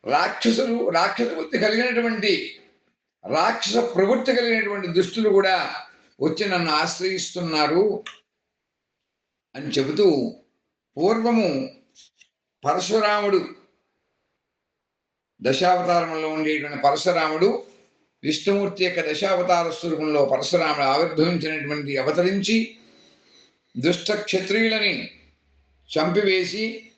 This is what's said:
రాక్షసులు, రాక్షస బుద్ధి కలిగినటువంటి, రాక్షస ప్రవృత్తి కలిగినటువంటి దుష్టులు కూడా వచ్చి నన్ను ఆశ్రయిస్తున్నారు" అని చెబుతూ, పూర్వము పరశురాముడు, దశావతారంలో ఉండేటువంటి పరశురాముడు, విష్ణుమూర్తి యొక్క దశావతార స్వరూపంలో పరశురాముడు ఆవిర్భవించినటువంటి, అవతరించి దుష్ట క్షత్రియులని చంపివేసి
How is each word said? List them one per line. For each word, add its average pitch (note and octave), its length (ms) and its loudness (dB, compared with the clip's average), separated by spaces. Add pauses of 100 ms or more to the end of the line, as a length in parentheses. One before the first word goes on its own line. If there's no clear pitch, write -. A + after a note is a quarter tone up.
రాక్షసులు, A3+ 840 0
రాక్షస G3 360 0
బుద్ధి - 340 -4
కలిగినటువంటి, A3 1000 0 (640)
రాక్షస F#3+ 500 0
ప్రవృత్తి A#3 600 2
కలిగినటువంటి G#3 520 -2
దుష్టులు F#3+ 400 0
కూడా F#3+ 580 2 (340)
వచ్చి E3 280 -2
నన్ను E3+ 240 0
ఆశ్రయిస్తున్నారు" F3 1300 0 (1500)
అని C#3+ 100 -10
చెబుతూ, C#3 680 2 (640)
పూర్వము G#3 760 0 (920)
పరశురాముడు, G3+ 920 2 (1900)
దశావతారంలో E3 840 2
ఉండేటువంటి D3+ 500 -4
పరశురాముడు, D#3+ 880 2 (560)
విష్ణుమూర్తి F#3+ 640 0
యొక్క E3 280 -2
దశావతార F3+ 580 0
స్వరూపంలో D3+ 540 0
పరశురాముడు C#3+ 560 0
ఆవిర్భవించినటువంటి, D3 1160 0
అవతరించి F#3+ 800 0 (1000)
దుష్ట F3 340 0
క్షత్రియులని G3+ 1000 -2 (760)
చంపివేసి F#3 1120 0